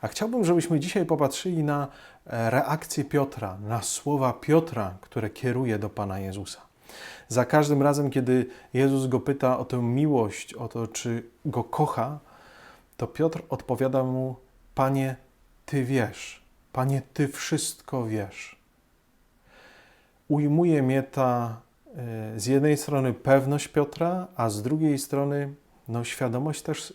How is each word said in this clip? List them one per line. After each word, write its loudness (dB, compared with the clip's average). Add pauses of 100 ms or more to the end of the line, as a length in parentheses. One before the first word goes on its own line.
A -6
chciałbym, 0
żebyśmy 4
dzisiaj 0
popatrzyli 0
na, -2 (380)
e, 0
reakcję 0
Piotra, -2
na -4
słowa 0
Piotra, 0
które -6
kieruje -2
do -4
Pana -6
Jezusa. -8 (680)
Za 2
każdym 4
razem, 2
kiedy 2 (280)
Jezus 2
go 2
pyta 0
o -4
tę -2
miłość, 0
o -8
to, -6
czy -4 (220)
go -2
kocha, -2 (760)
to -4
Piotr -2
odpowiada 0
mu: -2 (380)
„Panie, 0 (500)
ty 0
wiesz. -2 (260)
Panie, 0 (120)
ty 2
wszystko -4
wiesz”. -6 (1700)
Ujmuje 4
mnie 4
ta, 0 (360)
e, -8
z -4
jednej 4
strony 0
pewność 4
Piotra, 0
a 0
z -4
drugiej 2
strony, -2 (340)
no, -2
świadomość -2
też -6